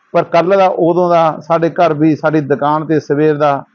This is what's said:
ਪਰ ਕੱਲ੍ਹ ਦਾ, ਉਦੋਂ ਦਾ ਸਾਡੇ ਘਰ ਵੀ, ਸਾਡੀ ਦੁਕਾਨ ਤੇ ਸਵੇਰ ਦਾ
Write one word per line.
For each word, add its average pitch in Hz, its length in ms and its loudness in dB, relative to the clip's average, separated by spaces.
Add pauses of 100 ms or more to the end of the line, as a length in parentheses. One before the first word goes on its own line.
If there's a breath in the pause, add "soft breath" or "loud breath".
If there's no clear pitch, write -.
(120)
ਪਰ 170 120 0
ਕੱਲ੍ਹ 170 340 0
ਦਾ, 190 100 2
ਉਦੋਂ 175 420 0
ਦਾ 165 300 2
ਸਾਡੇ 165 320 -2
ਘਰ 165 220 0
ਵੀ, 151 220 0
ਸਾਡੀ 156 260 -2
ਦੁਕਾਨ 143 440 -2
ਤੇ 151 140 -2
ਸਵੇਰ 151 380 0
ਦਾ 143 260 0 (120)